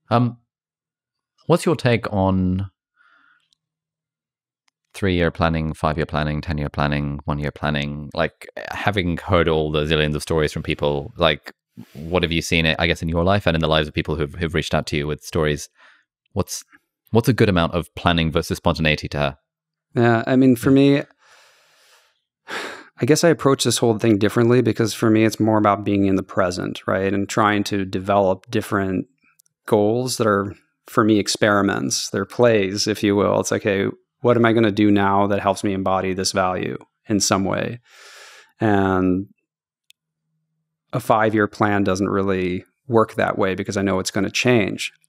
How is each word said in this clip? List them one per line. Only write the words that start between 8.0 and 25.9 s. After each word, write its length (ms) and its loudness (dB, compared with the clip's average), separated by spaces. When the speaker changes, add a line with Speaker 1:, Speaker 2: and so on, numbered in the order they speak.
Speaker 1:
Like, 340 -6
having 460 -2
heard 300 0
all 240 0
the 140 -2
zillions 300 0
of 60 -6
stories 320 -2
from 100 -8
people, 540 -4
like, 360 -2
what 300 -4
have 80 -2
you 100 0
seen, 260 0
I 180 0
guess, 160 -2
in 80 -4
your 140 0
life 240 0
and 80 2
in 60 -2
the 60 0
lives 200 2
of 80 -14
people 200 -4
who've, 200 -4
who've 180 -4
reached 220 -2
out 120 -2
to 100 -4
you 100 -4
with 160 -8
stories? 460 -4
What's, 300 -6
what's 160 2
a 60 4
good 160 2
amount 240 0
of 220 -4
planning 360 0
versus 260 -2
spontaneity 520 0
to 80 -8
have? 200 -2
Speaker 2:
Yeah, 320 2
I 80 0
mean, 200 6
for 140 0
Speaker 1:
Yeah. 60 6
Speaker 2:
me, 280 4
I 40 0
guess 180 4
I 60 6
approach 340 2
this 160 0
whole 180 2
thing 220 2
differently 420 4
because 320 0
for 160 0
me, 160 4
it's 140 0
more 180 2
about 260 2
being 220 2